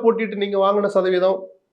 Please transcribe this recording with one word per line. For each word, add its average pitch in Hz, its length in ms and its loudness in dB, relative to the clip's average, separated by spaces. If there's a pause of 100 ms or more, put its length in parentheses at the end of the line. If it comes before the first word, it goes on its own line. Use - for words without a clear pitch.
போட்டிட்டு 220 300 0
நீங்க 202 240 -2
வாங்கின 202 280 2
சதவீதம் 185 540 0 (320)